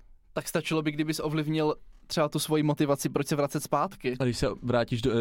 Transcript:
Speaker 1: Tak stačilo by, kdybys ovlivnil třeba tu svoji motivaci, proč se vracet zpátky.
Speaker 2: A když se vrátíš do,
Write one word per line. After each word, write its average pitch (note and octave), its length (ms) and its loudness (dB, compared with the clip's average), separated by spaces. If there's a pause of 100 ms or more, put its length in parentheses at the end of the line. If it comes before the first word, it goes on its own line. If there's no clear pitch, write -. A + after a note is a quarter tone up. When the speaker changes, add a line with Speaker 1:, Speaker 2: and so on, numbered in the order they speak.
(340)
Speaker 1:
Tak - 140 -6
stačilo D#3+ 340 0
by, D3+ 100 0
kdybys D#3 280 -2
ovlivnil D#3 560 0 (320)
třeba D3+ 220 0
tu D#3+ 100 -2
svoji D#3 240 2
motivaci, C#3+ 460 2
proč C#3 180 0
se D#3+ 80 0
vracet C#3+ 280 -2
zpátky. C#3+ 560 -2
Speaker 2:
A C3+ 40 0
když A#2+ 140 0
se C#3 100 0 (140)
vrátíš A#2+ 400 0
do, B2 200 2